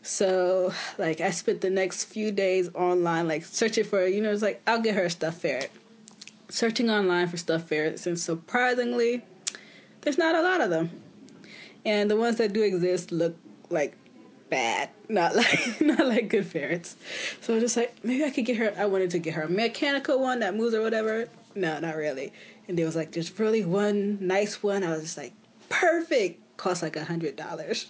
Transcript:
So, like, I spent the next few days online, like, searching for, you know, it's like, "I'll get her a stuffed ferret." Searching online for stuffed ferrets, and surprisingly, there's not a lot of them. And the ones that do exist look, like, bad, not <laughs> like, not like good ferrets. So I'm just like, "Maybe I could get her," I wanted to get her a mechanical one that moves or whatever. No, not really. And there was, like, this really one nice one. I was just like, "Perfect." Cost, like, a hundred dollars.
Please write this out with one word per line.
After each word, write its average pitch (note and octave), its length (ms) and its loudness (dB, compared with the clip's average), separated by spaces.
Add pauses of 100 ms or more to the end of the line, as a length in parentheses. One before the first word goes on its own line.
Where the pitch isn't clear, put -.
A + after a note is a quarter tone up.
So, F#3 680 2 (240)
like, D#3+ 240 -2
I F#3+ 100 2
spent F3+ 300 -2
the F#3+ 100 0
next F#3+ 340 -2
few G#3+ 260 -4
days F#3 440 2
online, F3 520 2
like, D#3+ 180 -2
searching A3+ 380 0
for, F#3+ 220 0
you F#3+ 160 0
know, G#3+ 100 0
it's G#3 120 0
like, G3 240 -2
"I'll A3+ 140 2
get G#3+ 140 0
her F#3+ 100 2
a F3 40 0
stuffed E3 320 -4
ferret." C3+ 300 -2 (800)
Searching A#3 400 0
online F3+ 380 4
for F3 80 -6
stuffed E3 320 -2
ferrets, D#3 400 -2
and E3+ 100 -2
surprisingly, A#3+ 1040 0 (800)
there's C#4+ 160 0
not E4 160 4
a E4 80 4
lot F4+ 200 2
of G#3 80 2
them. E3+ 220 0 (920)
And G#3 260 2
the G#3 60 4
ones A3+ 220 2
that G#3+ 160 2
do A3 80 2
exist F3+ 500 2
look, E3+ 240 0 (340)
like, D3+ 280 -2 (520)
bad, A#2 400 0 (200)
not F3 260 2
<laughs> A3+ 60 6
like, - 400 0
not D4 260 4
like G#3+ 220 2
good G3 160 0
ferrets. D#3+ 500 -6 (460)
So A#3 120 -2
I'm A3+ 60 2
just A#3 160 0
like, A#3 260 -2
"Maybe B3+ 220 0
I C#4+ 60 0
could C4 160 -2
get B3 100 0
her," G#3+ 220 0
I G3+ 80 0
wanted F#3+ 260 2
to F3 80 0
get D#3+ 140 -4
her D#3+ 80 -4
a D#3 80 -4
mechanical C4 720 0
one B3+ 180 0
that G3+ 160 0
moves A3+ 180 0
or A3 80 0
whatever. A3 460 0 (260)
No, D#3+ 280 -2
not D#3+ 160 -4
really. C#3+ 340 -4 (380)
And F3 80 -2
there E3 80 2
was, D#3 100 -4
like, D#3+ 160 -2
this E3+ 260 -6
really A3 280 2
one G3+ 560 2
nice G3 420 0
one. G3 220 0
I E3 60 0
was D#3 100 -2
just D#3+ 160 -10
like, C3+ 160 -12 (340)
"Perfect." D#4+ 720 2 (160)
Cost, F3+ 260 -2
like, D#3 140 -6
a D#3 80 -6
hundred E3 320 -4
dollars. D#3+ 540 -8